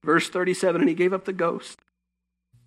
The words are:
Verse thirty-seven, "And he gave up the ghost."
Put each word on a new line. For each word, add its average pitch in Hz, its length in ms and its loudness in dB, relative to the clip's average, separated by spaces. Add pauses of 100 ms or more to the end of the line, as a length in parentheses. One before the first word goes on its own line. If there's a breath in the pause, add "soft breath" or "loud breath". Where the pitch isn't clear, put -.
Verse 156 240 2
thirty-seven, 180 540 0
"And - 80 4
he 156 60 0
gave 180 180 2
up 190 100 -6
the 196 80 -6
ghost." - 480 -4 (880)